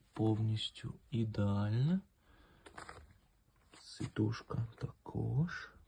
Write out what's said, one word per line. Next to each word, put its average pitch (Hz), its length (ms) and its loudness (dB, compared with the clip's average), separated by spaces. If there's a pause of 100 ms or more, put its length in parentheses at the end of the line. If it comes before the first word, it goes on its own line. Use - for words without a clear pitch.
(140)
повністю 110 800 0 (180)
ідеально. 110 880 2 (1800)
Сідушка - 760 -2 (200)
також. - 920 -2 (180)